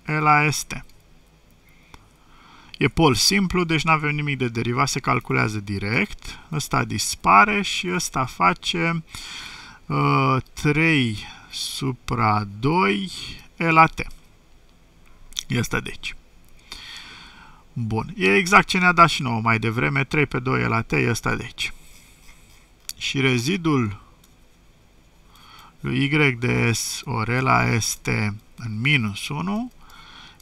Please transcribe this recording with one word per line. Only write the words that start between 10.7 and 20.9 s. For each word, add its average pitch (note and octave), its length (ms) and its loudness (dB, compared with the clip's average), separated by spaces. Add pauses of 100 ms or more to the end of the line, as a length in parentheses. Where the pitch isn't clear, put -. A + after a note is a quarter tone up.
supra A#2 960 -2 (120)
doi F#3+ 520 0 (440)
E E3 140 0
la D#3+ 160 8
T. - 140 -2 (1500)
E B2 120 -2
ăsta - 200 -2
de C3 100 -8
aici. - 260 -12 (1600)
Bun. A2+ 440 -4
E F#3+ 180 4
exact F#3+ 320 4
ce - 100 0
ne-a F3+ 140 4
dat E3+ 180 6
și - 120 -2
nouă A#2 200 -2
mai A2+ 180 4
devreme. C3+ 440 0
Trei D3 220 2
pe - 140 -2
doi B2+ 220 0
E A#2+ 60 0
la A2+ 140 0
T - 100 -10